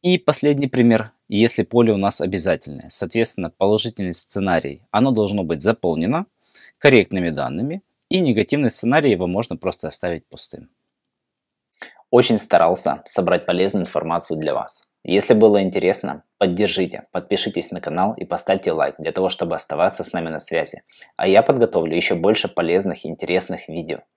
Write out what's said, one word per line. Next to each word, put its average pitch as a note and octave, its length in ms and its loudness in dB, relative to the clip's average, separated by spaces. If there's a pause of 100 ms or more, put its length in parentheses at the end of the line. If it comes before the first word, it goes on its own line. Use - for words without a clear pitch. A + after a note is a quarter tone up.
И C#3 160 2
последний C#3 500 2
пример, A#2 440 4 (180)
если A2 320 2
поле A#2 320 2
у G2+ 40 0
нас G2+ 240 -2
обязательное. E2 680 -4
Соответственно, G2 640 -4
положительный G2+ 640 0
сценарий, F2 760 -2
оно B2 220 2
должно G2+ 320 0
быть D#2 180 -4
заполнено G2 640 -2 (540)
корректными G2 500 4
данными, D#2+ 540 -6 (260)
и F#3 100 0
негативный C3 520 2
сценарий, C#3 400 2
его F2+ 160 0
можно F#2+ 300 -4
просто F2+ 300 -6
оставить E2+ 380 -8
пустым. - 440 -16 (1400)
Очень A#2+ 300 4
старался E2 680 2
собрать F2+ 400 0
полезную F#2 380 0
информацию E2 540 -4
для D2+ 180 -2
вас. - 320 -8 (160)
Если G2+ 320 4
было G#2+ 260 6
интересно, F#2 600 -2 (160)
поддержите, F#2 720 0
подпишитесь - 580 -4
на F2+ 100 -10
канал F#2 360 -2
и F#2 100 -10
поставьте - 460 -2
лайк C#2+ 260 -2
для D#2 140 -6
того, F#2 180 -2
чтобы E2+ 240 -4
оставаться E2 500 -2
с - 100 -4
нами E2 160 -6
на D#2 100 -8
связи. - 420 -6 (340)
А - 120 -2
я G2+ 160 8
подготовлю F#2 520 2
ещё F2+ 200 0
больше G2 320 0
полезных F2 580 -2
и - 20 -8
интересных E2+ 640 -4
видео. D#2+ 300 -8 (180)